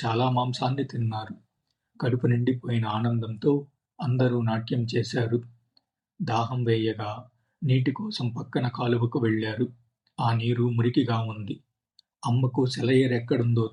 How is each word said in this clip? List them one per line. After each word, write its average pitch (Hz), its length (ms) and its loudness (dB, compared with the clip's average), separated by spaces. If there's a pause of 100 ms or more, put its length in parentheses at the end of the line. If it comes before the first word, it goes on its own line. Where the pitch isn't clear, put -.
చాలా 117 240 2
మాంసాన్ని 127 540 -2
తిన్నారు. 113 500 -4 (640)
కడుపు 120 260 0
నిండిపోయిన 120 600 2
ఆనందంతో 117 800 0 (360)
అందరూ 123 400 2
నాట్యం 113 440 0 (100)
చేశారు. 117 460 0 (800)
దాహం 117 420 0
వేయగా 110 460 0 (540)
నీటి 131 280 4
కోసం 208 360 -4
పక్కన 123 400 -4
కాలువకు 120 500 0
వెళ్ళారు. 110 500 0 (520)
ఆ 117 120 2
నీరు 117 360 0
మురికిగా 120 500 2
ఉంది. 110 420 -6 (680)
అమ్మకు 127 400 2
సెలయేరు 127 480 2
ఎక్కడుందో 117 580 2